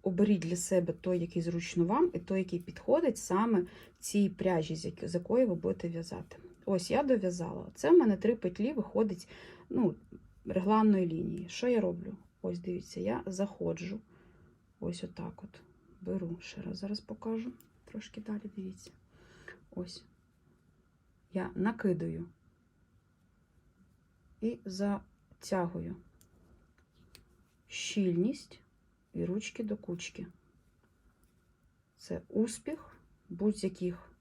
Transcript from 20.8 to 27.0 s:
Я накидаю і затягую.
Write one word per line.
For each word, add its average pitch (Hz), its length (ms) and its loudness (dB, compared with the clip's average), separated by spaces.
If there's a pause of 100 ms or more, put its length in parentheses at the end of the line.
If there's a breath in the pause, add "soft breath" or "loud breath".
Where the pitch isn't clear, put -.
Я 180 220 -4
накидаю 175 760 0 (2000)
і 226 240 -2
затягую. 185 1300 -4 (1700)